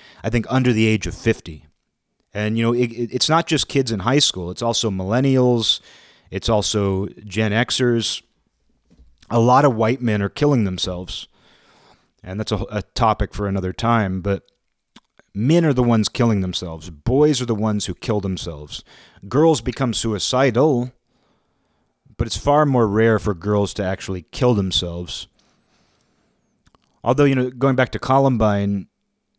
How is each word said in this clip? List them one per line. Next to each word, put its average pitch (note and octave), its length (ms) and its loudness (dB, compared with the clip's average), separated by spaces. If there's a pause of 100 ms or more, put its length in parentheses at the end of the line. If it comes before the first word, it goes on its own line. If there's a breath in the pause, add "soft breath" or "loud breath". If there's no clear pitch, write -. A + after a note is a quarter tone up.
(240 loud breath)
I A2 60 -4
think, A2+ 200 -2
under B2 240 2
the A2 140 4
age G#2+ 180 0
of E2+ 80 -6
fifty. D#2+ 520 -4 (680)
And, G#2+ 240 -2
you A2+ 60 0
know, A#2 100 2
it, A#2+ 180 0
it, A#2 220 -8
it's B2+ 160 -2
not D#3+ 160 2
just D#3 220 -2
kids B2+ 240 -2
in G#2 80 -4
high B2 200 2
school. F2+ 300 -2
It's F2+ 120 -10
also A#2 280 -2
millennials. A#2+ 920 0 (500 soft breath)
It's - 180 -4
also G2+ 580 0 (180)
Gen G#2 260 -2
Xers. A#2+ 720 0 (1080)
A A#2 100 0
lot B2 240 6
of C3 120 4
white A2+ 260 0
men G#2+ 200 0
are G2+ 80 0
killing C#3+ 360 0
themselves. F2+ 600 -6 (960 soft breath)
And F#2+ 160 -8
that's A2 120 -6
a, G2+ 180 -2
a G#2+ 120 -4
topic A2 520 0
for G2+ 140 -4
another F#2 240 -2
time, G#2 500 0
but G2 280 -4 (840)
men D3+ 320 2
are D3 80 2
the B2 100 2
ones A2+ 260 2
killing A2+ 320 0
themselves. F2 480 -8
Boys C3 520 0
are B2 40 -6
the A#2 100 -2
ones G#2 300 -2
who F2 100 -6
kill G#2+ 240 -4
themselves. E2+ 640 -8 (460 loud breath)
Girls C#3+ 320 2
become B2 320 -4
suicidal, B2 960 0 (1300)
but A#2 100 -4
it's - 100 -8
far D3 280 2
more B2+ 220 4
rare A2 320 4
for G#2 140 -2
girls G2+ 400 -2
to G2+ 100 -4
actually F#2 480 -6
kill B2 220 2
themselves. F2+ 720 -4 (1800)
Although, C3+ 200 2
you C#3 100 4
know, B2+ 160 0
going B2+ 280 0
back B2+ 160 2
to A#2+ 60 -4
Columbine, G#2+ 880 2 (520)